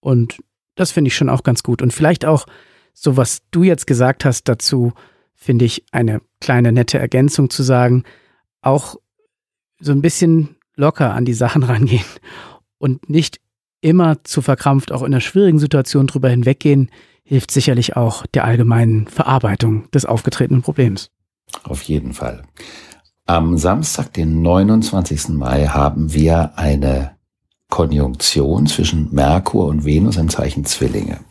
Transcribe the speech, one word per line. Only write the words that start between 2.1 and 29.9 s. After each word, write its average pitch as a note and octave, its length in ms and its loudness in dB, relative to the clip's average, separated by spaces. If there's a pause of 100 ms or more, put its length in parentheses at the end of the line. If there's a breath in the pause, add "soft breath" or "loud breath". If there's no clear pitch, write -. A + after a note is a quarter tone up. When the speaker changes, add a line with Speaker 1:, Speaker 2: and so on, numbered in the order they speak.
Speaker 1:
auch, D#3 200 0 (460 soft breath)
so C3+ 240 -2
was B2 240 0 (100)
du E3+ 120 0
jetzt F3+ 240 2
gesagt B2+ 400 0
hast B2+ 180 -2
dazu, A#2+ 480 0 (420 soft breath)
finde A#2+ 300 0
ich - 280 -2
eine A2+ 280 -2 (200)
kleine A#2+ 320 2
nette A#2+ 260 0
Ergänzung C3+ 500 0
zu - 140 -4
sagen, B2 420 2 (560 soft breath)
auch C3+ 360 -2 (840)
so C#3+ 120 -2
ein C#3+ 100 2
bisschen D#3+ 540 2 (180)
locker C#3 400 0
an B2 100 -2
die A#2+ 100 -2
Sachen A#2+ 280 0
<laughs> - 0 -
rangehen A#2 420 0 (760 loud breath)
und C3 300 -4
nicht D3+ 320 -2 (400)
immer E3 440 2
zu - 180 -4
verkrampft, C3+ 500 0
auch C3 100 -6
in C3 40 -6
einer C3+ 140 0
schwierigen F#3 380 2
Situation C#3+ 480 0
drüber C3 220 0
hinweggehen, C3 600 2 (340 soft breath)
hilft - 260 -2
sicherlich B2+ 460 0
auch A#2 300 -2
der - 180 -2
allgemeinen A#2 640 2
Verarbeitung A2+ 840 -2
des C3+ 140 2
aufgetretenen B2 580 0
Problems. - 480 -2 (540)
Speaker 2:
Auf - 180 -8
jeden D2 300 -4
Fall. A#1+ 320 -10 (800 loud breath)
Am E2 320 0
Samstag, D#2 540 -2
den D#2+ 300 0
neunundzwanzigsten F#2 920 0
Mai, C#2 320 0
haben C#2+ 480 -2
wir D#2+ 420 2
eine C#2 600 -2 (520)
Konjunktion D2 1000 0
zwischen D2+ 440 -2
Merkur D#2+ 540 0
und D2+ 180 -2
Venus F2 320 2